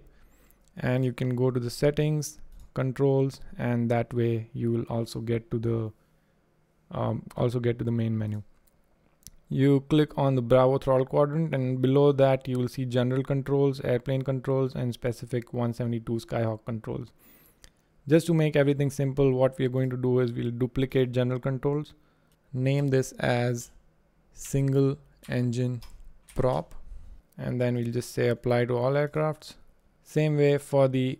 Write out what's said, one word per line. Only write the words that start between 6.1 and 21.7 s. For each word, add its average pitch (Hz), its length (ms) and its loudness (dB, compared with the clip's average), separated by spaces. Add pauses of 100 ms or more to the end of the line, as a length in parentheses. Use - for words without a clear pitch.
um, 117 320 -4 (120)
also 123 220 0
get 120 220 -2
to 123 40 -4
the 117 60 -2
main 113 260 0
menu. 107 240 -4 (1080)
You 139 400 4
click 151 280 2
on 139 200 2
the 127 60 0
Bravo 127 360 4
throttle 131 280 2
quadrant, 147 460 0
and 131 300 -2
below 143 300 6
that 135 340 2
you 127 100 -2
will 123 120 0
see 131 160 -6
general 127 400 0
controls, 139 560 0
airplane 135 420 -2
controls, 131 540 -2
and 123 180 -4
specific 120 580 -6
one 120 220 -2
seventy-two 117 400 -4
Skyhawk 113 500 -4
controls. 123 440 -8 (1000)
Just 160 200 6
to 170 80 4
make 151 200 4
everything 143 360 4
simple, 139 420 2
what 131 260 2
we 135 60 0
are 123 60 2
going 131 180 0
to 123 80 -4
do 127 240 2
is 123 100 0
we'll 120 200 -4
duplicate 127 640 0
general 123 260 0
controls, 143 560 -4 (580)